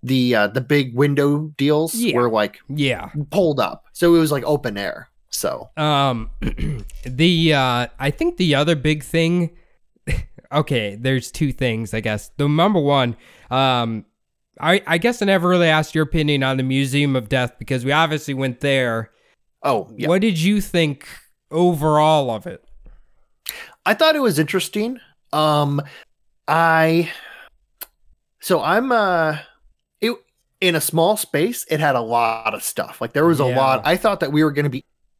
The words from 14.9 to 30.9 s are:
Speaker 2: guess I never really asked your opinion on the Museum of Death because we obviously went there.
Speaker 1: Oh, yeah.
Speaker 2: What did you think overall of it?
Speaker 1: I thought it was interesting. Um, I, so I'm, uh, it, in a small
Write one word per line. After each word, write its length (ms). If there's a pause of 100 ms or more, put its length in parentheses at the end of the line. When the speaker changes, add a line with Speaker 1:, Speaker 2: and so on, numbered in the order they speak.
Speaker 2:
guess 240
I 40
never 220
really 200
asked 260
your 100
opinion 400
on 140
the 60
Museum 520
of 140
Death 300
because 260
we 60
obviously 420
went 280
there. 500 (500)
Speaker 1:
Oh, 340
yeah. 120
Speaker 2:
What 140
did 180
you 220
think 460 (440)
overall 800
of 160
it? 160 (1200)
Speaker 1:
I 80
thought 220
it 60
was 180
interesting. 600 (320)
Um, 500 (680)
I, 640 (1300)
so 220
I'm, 300
uh, 460 (640)
it, 140 (460)
in 140
a 60
small 360